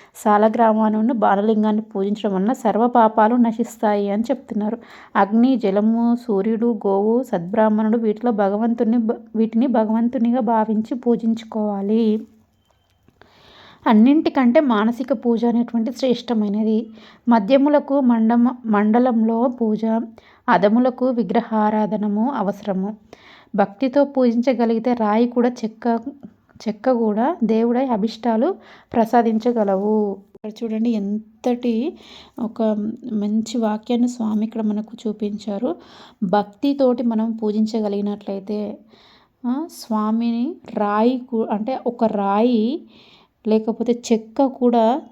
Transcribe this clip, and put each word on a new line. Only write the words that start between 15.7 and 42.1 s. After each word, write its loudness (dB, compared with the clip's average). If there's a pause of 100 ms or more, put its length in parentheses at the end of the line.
శ్రేష్టమైనది. -2 (400)
మద్యములకు 4
మండమ-, 4 (100)
మండలంలో 2
పూజ, -2 (640)
అదములకు 2
విగ్రహారాధనము 0
అవసరము. -4 (580)
భక్తితో 0
పూజించగలిగితే 0
రాయి 2
కూడా, 0
చెక్క, -4 (680)
చెక్క -2
కూడా 0
దేవుడై 0
అభిష్టాలు -2 (380)
ప్రసాదించగలవు. 0 (180)
ఇక్కడ -12
చూడండి, -2
ఎంతటి -4 (420)
ఒక -6 (500)
మంచి -2
వాక్యాన్ని 0
స్వామి -2
ఇక్కడ -6
మనకు -4 (100)
చూపించారు. -6 (480)
భక్తితోటి 0
మనం 0
పూజించగలిగినట్లయితే, -4 (680)
ఆ, -4
స్వామిని -2 (180)
రాయి 2
కూ-, -4
అంటే -4
ఒక -2
రాయి 0 (600)